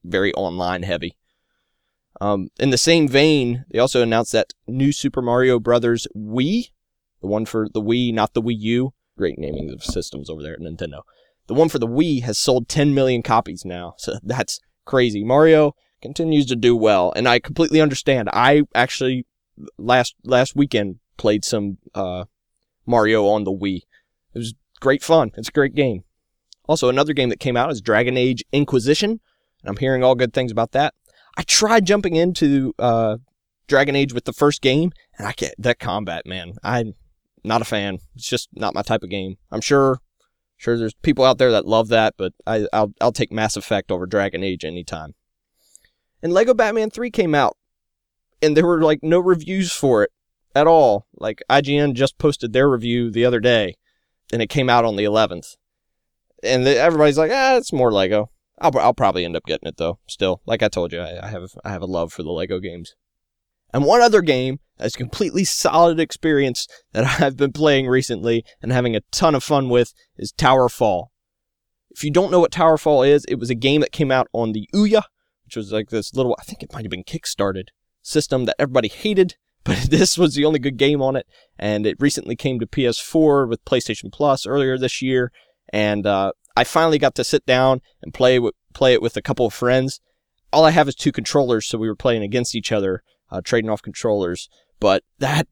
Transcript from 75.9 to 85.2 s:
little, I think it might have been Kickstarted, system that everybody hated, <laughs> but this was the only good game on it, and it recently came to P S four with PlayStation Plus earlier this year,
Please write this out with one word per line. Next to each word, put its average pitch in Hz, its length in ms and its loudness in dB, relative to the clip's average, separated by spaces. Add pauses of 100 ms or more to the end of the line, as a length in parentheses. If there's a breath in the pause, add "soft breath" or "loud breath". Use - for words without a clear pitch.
little, 127 260 0
I - 40 -20
think - 200 -16
it - 80 -18
might 113 140 -12
have 95 60 -8
been 90 120 -10
Kickstarted, 98 640 -6 (360)
system 131 420 -2
that - 120 -4
everybody 127 300 0
hated, 190 480 0 (140)
<laughs> - 160 -20
but - 120 -2 (120)
this - 280 2
was 170 160 2
the 143 120 0
only 156 140 2
good 131 180 -4
game 139 240 2
on 135 160 0
it, - 100 -8 (320 soft breath)
and 104 260 -2
it 101 140 -2
recently - 380 -2
came 131 240 -4
to 113 60 -6
P 135 180 -2
S 117 140 -2
four 147 480 2
with 113 180 -6
PlayStation 117 480 -4
Plus 139 340 -2
earlier 131 300 -2
this 127 240 -4
year, 131 320 -2 (400 soft breath)